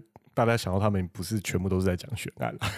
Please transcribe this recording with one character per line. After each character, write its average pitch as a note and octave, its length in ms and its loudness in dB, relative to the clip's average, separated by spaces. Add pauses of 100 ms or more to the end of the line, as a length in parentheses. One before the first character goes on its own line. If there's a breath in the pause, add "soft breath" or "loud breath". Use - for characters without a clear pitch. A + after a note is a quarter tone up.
(340)
大 B2 100 4
家 A#2 140 4
想 F#2 160 -2
到 G2 60 4
他 G#2+ 100 4
们 F#2+ 200 2
不 - 120 -12
是 G#2 200 -2
全 - 200 -2
部 F#2+ 80 0
都 F#2 100 2
是 F#2 60 2
在 F#2 100 2
讲 - 220 -8
悬 - 220 -8
案 A#1 180 -2
啦。 G#2 200 -4